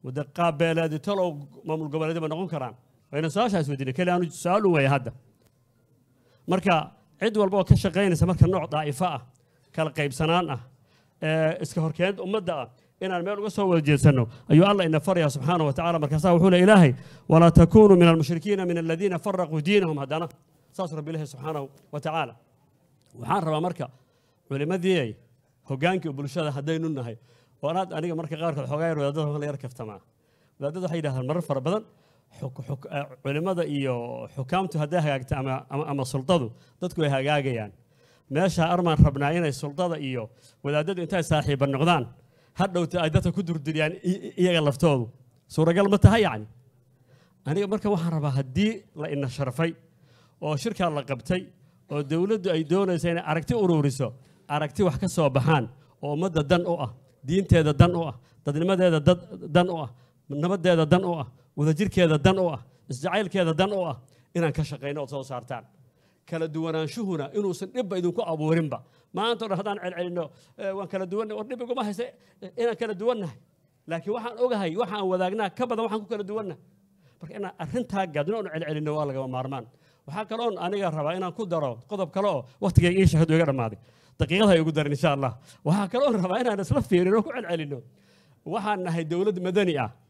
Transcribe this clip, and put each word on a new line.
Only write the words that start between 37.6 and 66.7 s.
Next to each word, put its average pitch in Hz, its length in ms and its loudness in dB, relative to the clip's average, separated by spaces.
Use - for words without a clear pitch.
Meesha 165 380 0
armaan 170 300 2
rabnaa 143 340 4
inay 165 200 -2
sultada 156 460 -6
iyo 127 300 -6
wadaadadu 151 400 -2
intay 170 200 -2
saaxiiba 143 440 0
noqdaan, 139 380 2
hadhowta 175 440 -2
ay 160 100 0
dadka 180 220 2
ku 202 100 -4
durduriyaan 156 500 -2
i-, 180 200 -4
i-, - 200 -6
iyaga 175 160 2
laftoodu. 143 440 2
Suuragal 170 400 2
ma 202 100 4
tahay 220 240 8
yacni? 110 240 -2
Aniga 185 200 -2
marka 208 220 -2
waxaan 170 240 0
rabaa 147 240 -2
haddii 139 340 0
la 151 140 -8
ina 143 200 -2
sharfay, 143 440 -4
oo 151 140 -2
shirkaa 180 340 -2
la 147 120 -4
qabtay, 139 400 -4
oo 147 120 -4
dawladdu 180 480 -2
ay 160 140 0
doonayso 175 440 0
inay 170 160 -2
aragti 156 300 -2
ururiso, 147 540 2
aragti 151 340 -2
wax 160 160 2
ka 190 100 -2
soo 156 220 2
baxaan, 131 340 2
oo 143 120 -6
ummadda 160 280 -2
dan 175 240 2
u 170 140 -2
ah, 123 100 -4
diinteeda 165 480 4
dan 175 220 6
u 170 80 -2
ah, 156 120 -8
dadnimadeeda 170 560 2
dad, 175 200 4
dan 180 180 4
u 170 80 -6
ah, 135 120 -10
nabaddeeda 165 560 2
dan 180 180 4
u 180 100 -4
ah, 151 120 -8
wadajirkeeda 160 600 2
dan 190 200 4
u 185 120 2
ah, 139 100 -8
isjacaylkeeda 175 640 -2
dan 185 180 2
u 196 140 -2
ah, 139 100 -6
inaan 165 180 0
ka 156 100 -4
shaqayno 143 380 -8
oo 139 60 -8
soo 135 160 -8
saartaan. 123 420 -10
Kala 165 200 -4
duwanaanshuhuna 160 840 -4